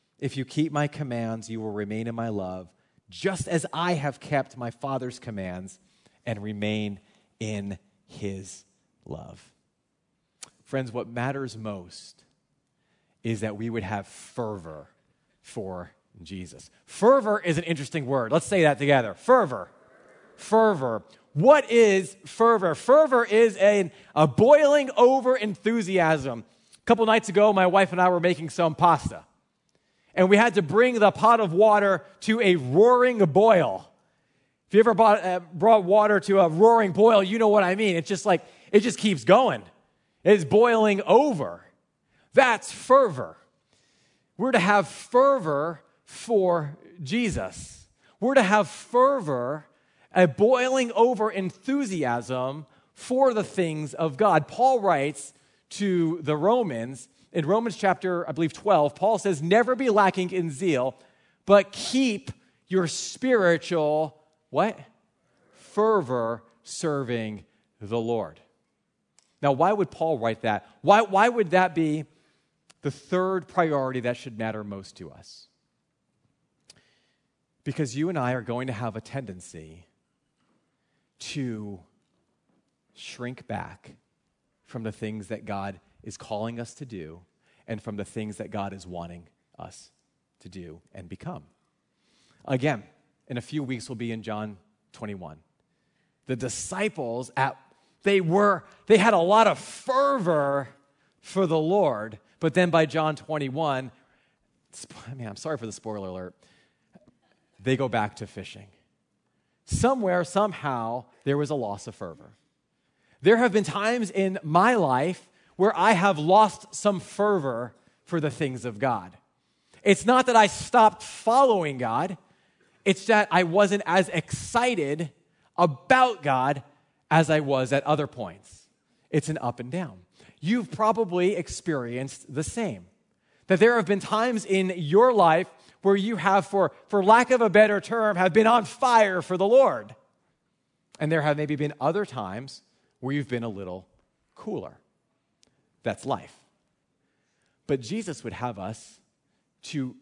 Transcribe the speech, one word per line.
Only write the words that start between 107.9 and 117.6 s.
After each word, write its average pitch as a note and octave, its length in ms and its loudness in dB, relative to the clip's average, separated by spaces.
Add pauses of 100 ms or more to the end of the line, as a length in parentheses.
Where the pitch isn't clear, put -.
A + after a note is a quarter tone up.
back G#2 260 -4
to G#2+ 100 -14
fishing. G2+ 420 -18 (1000)
Somewhere, G3+ 580 -2
somehow, C3 800 -4 (180)
there C#3 140 -2
was D3 140 -4
a D3+ 40 -6
loss G#2 320 -8
of G#2+ 80 -16
fervor. D#2+ 380 -18 (920)
There A3 140 6
have A#3 160 2
been G#3 120 2
times G#3 460 -4
in F#3+ 320 -2
my F3+ 320 2
life D#3 540 -2 (260)
where F#3+ 220 2
I F#3+ 160 4
have F#3 260 2
lost F#3+ 560 2
some G3+ 240 -2
fervor C3+ 760 -4 (260)